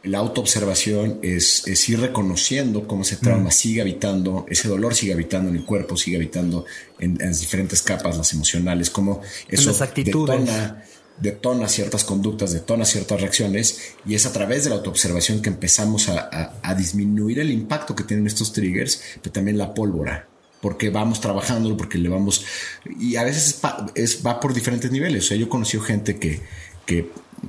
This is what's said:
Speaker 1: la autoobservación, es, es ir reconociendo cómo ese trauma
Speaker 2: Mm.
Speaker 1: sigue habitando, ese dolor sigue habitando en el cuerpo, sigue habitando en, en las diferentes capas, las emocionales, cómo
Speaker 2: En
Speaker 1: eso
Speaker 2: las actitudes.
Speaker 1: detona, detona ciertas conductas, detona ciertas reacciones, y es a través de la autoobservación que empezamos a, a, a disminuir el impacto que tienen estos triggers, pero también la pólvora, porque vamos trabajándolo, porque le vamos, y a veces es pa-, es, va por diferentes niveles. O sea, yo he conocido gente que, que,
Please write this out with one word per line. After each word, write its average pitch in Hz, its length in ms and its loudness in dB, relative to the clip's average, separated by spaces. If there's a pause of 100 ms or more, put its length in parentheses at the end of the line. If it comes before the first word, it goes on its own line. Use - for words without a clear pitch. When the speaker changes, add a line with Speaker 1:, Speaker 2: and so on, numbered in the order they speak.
Speaker 1:
la 98 160 -2
autoobservación, 104 1040 2
es, 87 440 2
es - 220 2
ir 117 120 2
reconociendo 107 880 0
cómo 98 160 -2
ese 95 140 -2
trauma 110 320 4
Speaker 2:
Mm. - 40 4
Speaker 1:
sigue 113 280 4
habitando, 95 680 0
ese 87 200 0
dolor 107 260 2
sigue 98 180 2
habitando 92 380 0
en 87 60 2
el 80 80 -2
cuerpo, 92 320 -2
sigue 87 200 0
habitando 85 500 -2 (320)
en, 87 220 0
en 92 80 0
las 82 120 2
diferentes 92 420 0
capas, 85 360 0
las 80 140 2
emocionales, 87 580 2
cómo 98 320 0 (260)
Speaker 2:
En - 60 -6
Speaker 1:
eso 143 160 4
Speaker 2:
las - 120 2
actitudes. 135 560 2
Speaker 1:
detona, 110 460 -2 (360)
detona 113 480 0
ciertas 104 360 0
conductas, 98 480 0
detona 113 320 0
ciertas 101 360 0
reacciones, 101 760 0 (120)
y 104 80 0
es 104 100 4
a - 80 -2
través 120 320 0
de 143 60 0
la 107 60 0
autoobservación 92 680 0
que 104 60 2
empezamos 104 600 2
a, 85 240 -2
a, 80 300 -6
a 90 140 -2
disminuir 104 640 2
el 156 100 0
impacto 113 460 -2
que - 80 -4
tienen 104 240 2
estos 107 240 -2
triggers, 95 500 0 (180)
pero - 120 -8
también 104 260 0
la 98 160 -4
pólvora, 80 540 -2 (340)
porque 104 280 0
vamos 107 300 0
trabajándolo, 110 560 0
porque - 220 -4
le 85 100 2
vamos, 98 380 0 (520)
y 117 180 0
a 117 80 0
veces 147 240 2
es - 60 0
pa-, - 300 -4 (120)
es, - 280 0
va 120 140 0
por 131 160 0
diferentes 120 380 0
niveles. 139 320 0
O - 40 0
sea, 101 80 0
yo 113 100 2
he - 20 -8
conocido 110 340 0
gente 104 360 0
que, 78 220 -2 (460)
que, 85 240 0 (380)